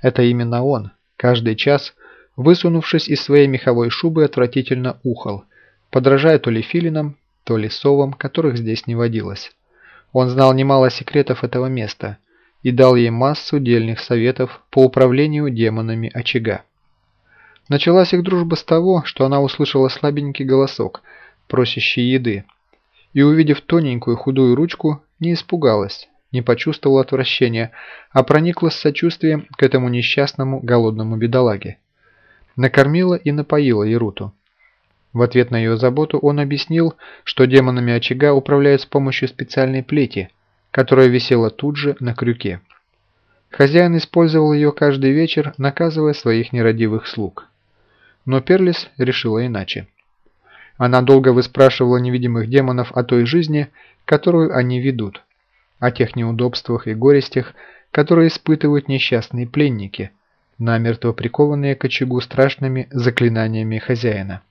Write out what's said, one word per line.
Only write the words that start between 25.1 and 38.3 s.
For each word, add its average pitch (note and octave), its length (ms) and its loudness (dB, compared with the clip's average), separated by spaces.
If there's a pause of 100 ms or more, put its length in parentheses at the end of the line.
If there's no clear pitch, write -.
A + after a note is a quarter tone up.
не E3+ 140 -2
испугалась, A#2+ 720 -2 (240)
не B2 100 -4
почувствовала C3+ 600 0
отвращения, A#2+ 680 -2 (400)
а C3 120 4
проникла D#3+ 460 2
с - 60 -10
сочувствием D#3 680 -2 (120)
к - 40 0
этому B2+ 280 2
несчастному C3 720 -2
голодному A2+ 560 -2
бедолаге. A#2 640 -2 (800)
Накормила D3 560 2
и D3 160 -4
напоила C#3+ 520 0
Яруту. G#2+ 500 -4 (800)
В A#2 80 0
ответ A#2+ 280 2
на A#2+ 80 -2
ее A2+ 200 0
заботу C3+ 400 0
он D3 240 0
объяснил, D#3+ 540 -2 (280)
что - 220 0
демонами B2+ 480 2
очага C3 400 0